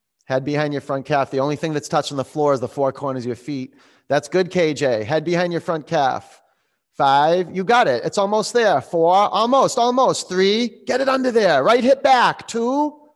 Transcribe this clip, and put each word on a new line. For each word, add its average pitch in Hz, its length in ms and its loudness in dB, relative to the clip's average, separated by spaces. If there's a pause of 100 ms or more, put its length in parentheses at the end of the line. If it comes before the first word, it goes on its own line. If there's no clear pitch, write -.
(260)
Head 135 180 -4
behind 147 280 -2
your 139 80 -6
front 135 260 -8
calf. 139 240 -2
The 135 100 -2
only 143 160 -2
thing 160 160 -6
that's 147 160 -6
touching 143 280 -4
the 127 80 -4
floor 147 280 -2
is 131 80 0
the 120 80 -6
four 135 240 -4
corners 131 320 -8
of 120 40 -8
your 117 80 -6
feet. 135 380 -10 (320)
That's 143 220 -2
good, 185 220 0
K 160 240 0
J. 127 280 0
Head 151 220 -2
behind 175 280 -2
your 165 80 -4
front 165 260 -6
calf. 131 560 -2 (500)
Five, 156 640 2
you 190 80 -4
got 233 240 2
it. 123 160 -2
It's 160 140 -4
almost 202 340 -2
there. 202 280 2
Four, 170 340 0
almost, 220 640 2
almost. 247 500 0
Three, 202 580 0
get 247 140 -2
it 262 80 0
under 262 240 0
there. 170 320 4
Right 233 180 4
hip 262 220 2
back. 233 420 2
Two, 277 540 -2 (160)